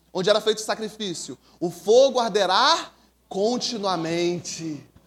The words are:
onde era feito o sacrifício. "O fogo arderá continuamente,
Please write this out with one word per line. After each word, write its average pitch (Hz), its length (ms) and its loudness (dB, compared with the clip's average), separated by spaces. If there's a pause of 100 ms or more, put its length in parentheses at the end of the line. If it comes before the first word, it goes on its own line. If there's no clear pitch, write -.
(100)
onde 185 200 -2
era 214 100 4
feito 214 180 -2
o 220 40 -10
sacrifício. 208 760 -8 (220)
"O 175 100 -4
fogo 240 500 4
arderá 226 760 2 (380)
continuamente, 175 1500 -4 (220)